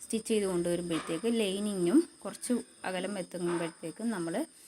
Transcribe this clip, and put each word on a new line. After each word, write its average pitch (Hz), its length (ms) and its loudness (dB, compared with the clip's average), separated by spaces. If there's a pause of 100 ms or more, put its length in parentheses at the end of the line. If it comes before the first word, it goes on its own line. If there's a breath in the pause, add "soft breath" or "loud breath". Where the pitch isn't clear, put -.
സ്റ്റിച്ച് - 300 -4
ചെയ്ത് 208 160 2
കൊണ്ടുവരുമ്പോഴത്തേക്ക് 175 920 0
ലൈനിങ്ങും 202 600 4 (200)
കുറച്ച് - 340 -4 (360)
അകലം 185 300 -4
എത്തുമ്പോഴത്തേക്കും 175 920 -4
നമ്മൾ 170 220 -2 (340 loud breath)